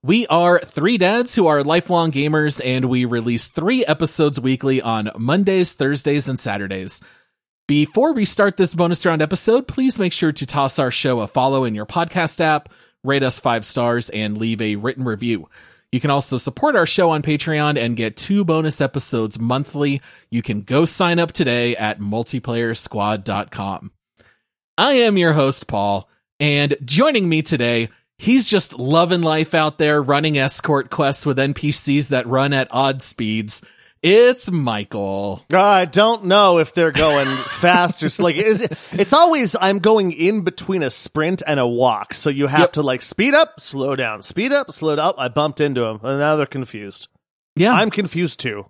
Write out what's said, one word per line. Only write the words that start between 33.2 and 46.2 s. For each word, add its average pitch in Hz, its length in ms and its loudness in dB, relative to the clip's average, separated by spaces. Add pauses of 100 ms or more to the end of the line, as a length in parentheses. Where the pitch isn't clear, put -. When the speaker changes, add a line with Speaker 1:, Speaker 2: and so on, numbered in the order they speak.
Speaker 1:
It's 233 480 4
Michael. 101 1040 -4
Speaker 2:
Uh, 185 100 6
I 196 220 6
don't 208 400 2
know 185 340 6
if 160 160 0
they're 165 160 4
going 139 460 2
<laughs> - 120 -10
fast 175 540 2
or 156 40 -2
s-, - 120 -4
like, 175 160 2
is 208 280 2
it, 156 140 -4 (140)
it's 190 220 0
always, 311 420 4
I'm 196 240 0
going 208 320 4
in 175 300 0
between 180 420 -4
a 127 80 -2
sprint 165 560 -4
and 147 140 0
a 123 80 2
walk. 120 440 0
So - 160 -2
you 139 200 0
have 151 120 2
Speaker 1:
Yep. 175 120 4
Speaker 2:
to, 151 100 -2
like, 127 180 -2
speed 254 320 0
up, 311 280 2
slow 139 340 -4
down, 117 280 -6
speed 247 300 -4
up, 185 200 -2
slow 156 240 -2
down. 160 200 0
Oh, 131 40 -14
I 127 80 -2
bumped 147 320 -2
into 131 240 0
him, 110 180 -6
and 135 160 -4
now 151 160 2